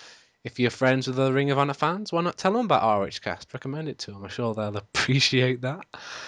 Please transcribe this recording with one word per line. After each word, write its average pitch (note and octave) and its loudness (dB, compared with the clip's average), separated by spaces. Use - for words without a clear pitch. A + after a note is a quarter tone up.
If - -10
you're A#2+ 4
friends C3 2
with B2+ -4
other C3+ 2
Ring C#3 2
of C#3 2
Honor C#3+ 2
fans, F3+ -2
why E3+ 0
not F3 -2
tell F#3+ 2
them A#3 0
about D3+ 4
R G#2 4
O - -2
H - -10
Cast? - -8
Recommend C#3 -8
it - -10
to - -12
them. G2 -14
I'm F#2+ -12
sure A#2 -2
they'll G#2 -4
<laughs> - -10
appreciate C3 2
that. C#3 -6